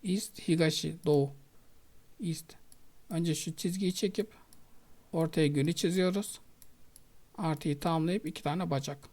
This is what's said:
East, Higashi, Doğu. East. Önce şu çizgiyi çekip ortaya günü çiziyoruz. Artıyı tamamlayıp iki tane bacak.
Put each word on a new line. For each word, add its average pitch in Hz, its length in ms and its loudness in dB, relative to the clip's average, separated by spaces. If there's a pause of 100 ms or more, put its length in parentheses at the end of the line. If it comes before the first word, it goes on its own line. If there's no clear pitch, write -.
East, - 440 -4
Higashi, 160 580 2
Doğu. 143 260 4 (880)
East. 170 340 -6 (560)
Önce 170 240 0
şu 160 220 -6
çizgiyi 185 380 0
çekip - 400 -2 (760)
ortaya 160 340 2
günü 147 260 2
çiziyoruz. 185 680 0 (1000)
Artıyı 151 420 0
tamamlayıp 165 460 2
iki - 160 -8
tane 170 280 0
bacak. 143 420 -2